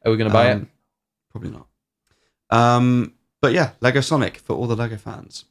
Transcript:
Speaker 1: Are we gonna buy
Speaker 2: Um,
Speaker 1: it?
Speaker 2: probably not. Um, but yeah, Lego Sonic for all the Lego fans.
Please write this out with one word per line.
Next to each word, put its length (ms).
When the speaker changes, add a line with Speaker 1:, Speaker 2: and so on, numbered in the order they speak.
Speaker 1:
Are 80
we 60
gonna 140
buy 220
Speaker 2:
Um, 100
Speaker 1:
it? 40
Speaker 2:
probably 200
not. 160
Um, 640
but 120
yeah, 180
Lego 200
Sonic 360
for 180
all 120
the 80
Lego 220
fans. 540